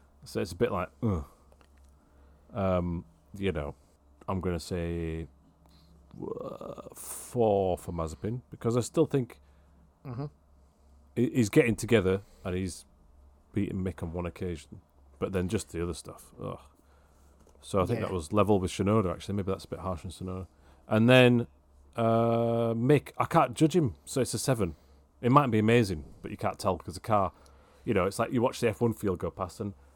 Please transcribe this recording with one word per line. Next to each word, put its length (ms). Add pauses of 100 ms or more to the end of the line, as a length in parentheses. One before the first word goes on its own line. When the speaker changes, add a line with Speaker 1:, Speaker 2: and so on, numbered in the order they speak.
(260)
Speaker 1:
So 160
it's 120
a 20
bit 160
like, 180 (120)
ugh. 240 (1300)
Um, 500 (340)
you 140
know, 240 (520)
I'm 140
gonna 180
say, 680 (920)
uh, 600 (120)
four 840
for 140
Mazepin, 500 (100)
because 260
I 40
still 240
think 340 (680)
Speaker 2:
Mm-hmm. 200 (880)
Speaker 1:
he, 140
he's 200
getting 260
together 460 (220)
and 120
he's 300 (680)
beaten 300
Mick 200
on 100
one 120
occasion, 560 (380)
but 120
then 160
just 240
the 100
other 120
stuff, 380 (100)
ugh. 180 (1000)
So 200
I 40
think 140
Speaker 2:
Yeah. 80
Speaker 1:
that 60
was 200
level 260
with 120
Tsunoda, 400
actually. 240
Maybe 160
that's 140
a 40
bit 100
harsh 260
on 60
Tsunoda. 360 (400)
And 220
then, 380 (480)
uh, 800
Mick, 440
I 80
can't 280
judge 220
him, 200 (100)
so 160
it's 120
a 60
seven. 360 (460)
It 100
might 180
be 100
amazing, 440 (180)
but 100
you 60
can't 220
tell 180
'cause 180
the 40
car, 320 (540)
you 80
know, 120
it's 140
like 140
you 80
watch 180
the 100
F 120
one 120
field 260
go 120
past 300
and, 120 (220)